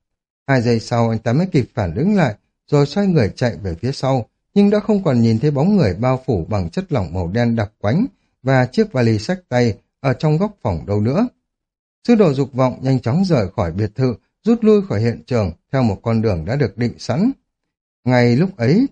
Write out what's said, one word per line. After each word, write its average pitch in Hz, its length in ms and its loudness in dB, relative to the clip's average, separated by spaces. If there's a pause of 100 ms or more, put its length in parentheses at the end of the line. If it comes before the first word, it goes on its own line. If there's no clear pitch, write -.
(460)
Hai 135 160 2
giây 117 180 2
sau 117 280 0
anh 113 100 -2
ta 113 140 -2
mới 156 140 2
kịp 139 280 -2
phản 90 200 -4
ứng 180 220 0
lại, 139 180 0 (320)
rồi 143 200 2
xoay 202 200 -2
người 165 300 2
chạy 117 260 -2
về 92 120 -6
phía 120 180 -6
sau, 131 360 -2 (260)
nhưng 202 160 4
đã 208 100 2
không 208 240 -2
còn 127 160 2
nhìn 113 180 2
thấy 147 120 0
bóng 156 260 0
người 113 180 2
bao 127 320 -2
phủ 92 220 -2
bằng 95 220 -4
chất 190 220 -6
lỏng 92 220 -2
màu 87 140 -4
đen 117 280 0
đặc 107 220 -4
quánh 151 280 0 (360)
và 131 240 2
chiếc 214 260 -2
vali 117 260 2
xách 180 200 -4 (100)
tay 120 300 0 (220)
ở 139 120 -2
trong 156 260 0
góc 208 240 -4
phòng 82 240 -4
đâu 104 140 -2
nữa. 147 280 0 (800)
Sứ 233 60 6
đồ 196 180 4
dục 135 200 -2
vọng 127 300 0
nhanh 131 180 0
chóng 156 240 0
rời 131 320 0
khỏi 85 160 -2
biệt 101 220 -4
thự, 127 200 0 (300)
rút 233 200 0
lui 214 240 4
khỏi 104 120 -2
hiện 117 260 -2
trường 107 260 -2 (200)
theo 135 100 0
một 104 200 0
con 113 200 0
đường 92 220 -2
đã 107 120 -4
được 139 220 -2
định 117 200 -2
sẵn. 180 320 -2 (720)
Ngay 120 320 4
lúc 190 200 -2
ấy 160 360 2